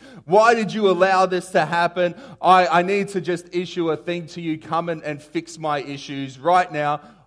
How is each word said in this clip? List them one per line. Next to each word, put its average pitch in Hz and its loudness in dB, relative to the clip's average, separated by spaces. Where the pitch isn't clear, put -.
Why 220 6
did 214 -2
you 208 2
allow 185 4
this 180 -6
to 170 2
happen? 175 -2
I, 180 6
I 165 4
need 196 -2
to 185 -6
just 175 -8
issue 175 -4
a 151 0
thing 175 -8
to 170 -14
you. 160 -6
Come 170 -4
and, 156 -8
and 143 -10
fix - -10
my 151 -4
issues 139 -12
right 175 2
now." 147 -4